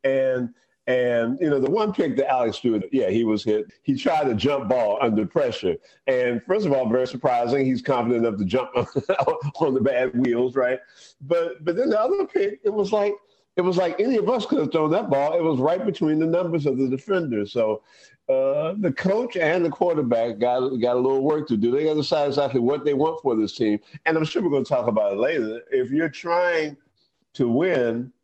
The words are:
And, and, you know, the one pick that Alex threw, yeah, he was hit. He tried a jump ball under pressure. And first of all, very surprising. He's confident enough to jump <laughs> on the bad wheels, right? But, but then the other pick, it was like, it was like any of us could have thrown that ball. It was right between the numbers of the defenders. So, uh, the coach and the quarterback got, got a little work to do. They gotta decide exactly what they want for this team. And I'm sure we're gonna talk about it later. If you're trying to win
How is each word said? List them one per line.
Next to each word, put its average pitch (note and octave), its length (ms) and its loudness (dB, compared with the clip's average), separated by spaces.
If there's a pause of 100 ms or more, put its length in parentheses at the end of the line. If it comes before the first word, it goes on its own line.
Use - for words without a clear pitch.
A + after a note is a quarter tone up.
And, C3 520 0 (320)
and, B2 560 0
you D#3 80 0
know, C#3 100 2
the C3+ 100 2
one G#3+ 220 0
pick C3+ 240 0
that C3+ 140 0
Alex B2 260 0
threw, A2+ 340 0
yeah, A2+ 200 0
he A2+ 120 0
was G#2+ 220 0
hit. G#2+ 260 -2 (120)
He C#3 120 0
tried D#3 340 0
a A#2 60 0
jump B2 360 0
ball A2+ 320 2
under A2 240 2
pressure. A2 500 0 (300)
And B2 380 0
first G3+ 200 0
of D3 80 2
all, B2+ 160 2
very B2+ 180 2
surprising. B2 600 0
He's B2 160 0
confident A#2+ 440 2
enough G2+ 140 -2
to G2 60 0
jump B2 280 -2
<laughs> C#3 880 -2
on C#3+ 140 2
the C3 80 0
bad B2+ 360 0
wheels, B2 380 0
right? B2+ 240 0 (400)
But, E3 460 -2
but E3+ 100 0
then A#3+ 140 0
the G#3+ 100 2
other F4+ 260 0
pick, G4+ 380 -2
it G#3 60 2
was G#3 220 -2
like, G#3 200 2 (440)
it F3+ 60 0
was F3+ 140 2
like F3+ 240 0
any A#3+ 160 2
of F#3 120 2
us B3 180 0
could D4 120 0
have D3 140 -2
thrown D#3 200 2
that G3+ 180 0
ball. C#3+ 260 2
It E3+ 60 2
was D#3 180 2
right F3 240 0
between D#3 340 0
the D#3+ 80 2
numbers E3 400 0
of B2+ 120 0
the C3+ 100 0
defenders. C3 640 -2
So, A2 300 -2 (460)
uh, C#3 500 0
the F3+ 180 0
coach G#3+ 400 -2
and E3+ 280 2
the D#3+ 60 0
quarterback A#2+ 680 0
got, B2 220 2 (160)
got B2 200 0
a B2+ 40 2
little C3+ 220 2
work D3+ 260 0
to A#2 80 0
do. A#2 140 2
They C#3+ 140 0
gotta D3+ 160 0
decide D3 280 0
exactly C3+ 320 0
what C#3+ 240 0
they D3 100 2
want D#3+ 260 0
for B2 160 0
this G#2+ 200 0
team. G#2+ 240 0 (260)
And D#3+ 100 2
I'm D#3+ 80 0
sure - 180 -2
we're F3 80 0
gonna C3+ 140 0
talk B2 220 -2
about G#2 260 0
it G2+ 60 -2
later. A#2 520 -2
If B2+ 200 -2
you're D#3 180 0
trying E3+ 680 -2 (580)
to B2+ 140 0
win B2+ 640 0 (120)